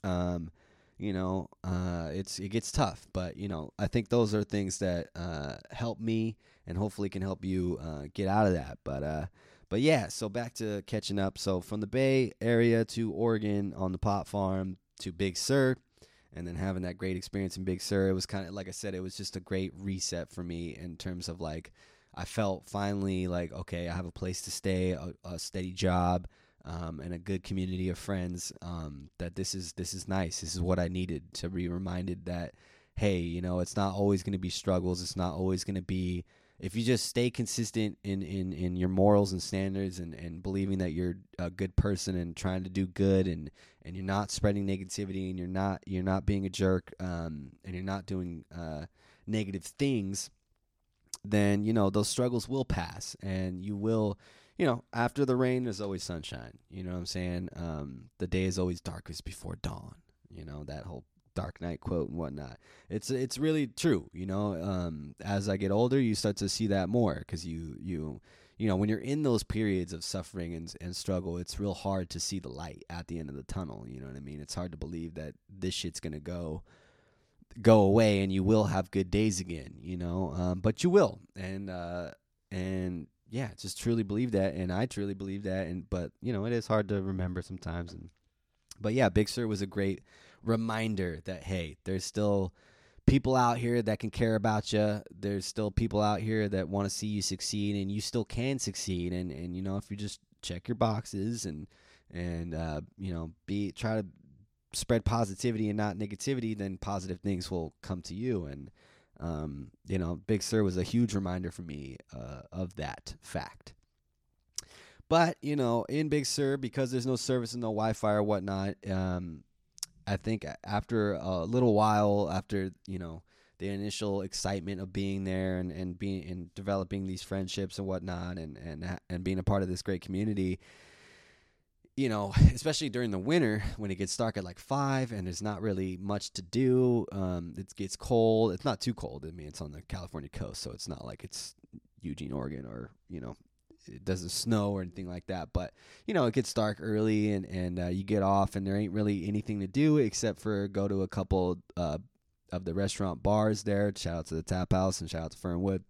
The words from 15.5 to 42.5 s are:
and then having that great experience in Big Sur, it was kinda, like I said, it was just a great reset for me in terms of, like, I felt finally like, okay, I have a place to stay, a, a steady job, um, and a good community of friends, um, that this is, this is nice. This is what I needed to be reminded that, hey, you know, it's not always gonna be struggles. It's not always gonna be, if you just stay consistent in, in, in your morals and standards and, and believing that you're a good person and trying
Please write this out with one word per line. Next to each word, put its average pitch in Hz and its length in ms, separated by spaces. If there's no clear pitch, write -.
and 87 140
then 85 80
having 92 280
that 90 140
great 92 200
experience 95 400
in 92 80
Big 92 160
Sur, 95 260
it 95 60
was 92 120
kinda, 95 260
like 95 180
I - 20
said, 95 240
it 90 60
was 92 160
just - 180
a 92 60
great 95 340
reset 92 540
for 90 140
me 85 340
in 85 180
terms 90 320
of, 87 140
like, 82 320
I 87 100
felt 98 460
finally 98 580
like, 87 240
okay, 87 380
I 85 60
have 90 100
a 82 60
place 92 320
to 95 80
stay, 92 400
a, 82 220
a 87 140
steady 92 340
job, 90 540
um, 82 360
and 85 140
a 87 40
good 92 260
community 92 460
of 87 80
friends, 90 640
um, 78 560
that 85 180
this 95 200
is, 90 180
this 87 200
is 92 140
nice. 95 320
This 82 160
is 90 60
what 90 180
I 87 80
needed 90 460
to - 160
be 90 180
reminded 90 580
that, 87 280
hey, 98 220
you 85 240
know, 90 180
it's - 160
not 98 180
always 101 300
gonna 98 140
be 92 120
struggles. 90 520
It's - 160
not 90 160
always 92 320
gonna 98 160
be, 90 420
if 95 160
you 117 80
just 120 240
stay 120 240
consistent 110 720
in, 98 180
in, 92 320
in 90 240
your 90 120
morals 98 420
and 90 100
standards 95 560
and, 85 160
and 82 300
believing 98 340
that 90 140
you're 87 240
a 87 100
good 92 260
person 98 400
and 85 200
trying 92 280